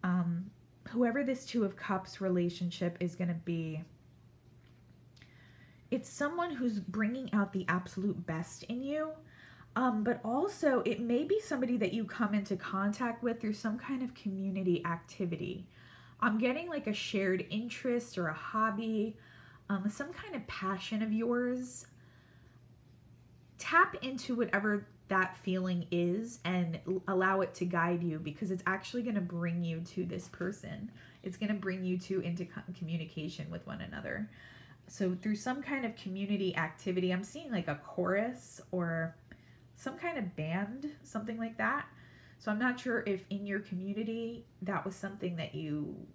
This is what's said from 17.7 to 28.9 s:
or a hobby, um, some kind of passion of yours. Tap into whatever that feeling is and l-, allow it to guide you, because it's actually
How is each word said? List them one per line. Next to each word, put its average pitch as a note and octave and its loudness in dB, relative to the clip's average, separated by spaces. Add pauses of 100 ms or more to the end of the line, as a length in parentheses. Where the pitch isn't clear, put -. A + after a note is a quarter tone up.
or F3 0
a D#3 -2
hobby, A3 0 (520)
um, G3+ 2
some C#4+ -4
kind G4+ -10
of A3 -4
passion F#3+ -2
of A3 0
yours. B3 0 (1700)
Tap F4+ 6
into C4 -2
whatever G#3 2 (200)
that F#3 4
feeling F#3 0
is F3+ 2
and F3 2
l-, F#3 0
allow F#3+ 6
it - 0
to F3+ 0
guide F3 4
you, D#3 0
because E3 -4
it's F#3 -2
actually F#3+ -2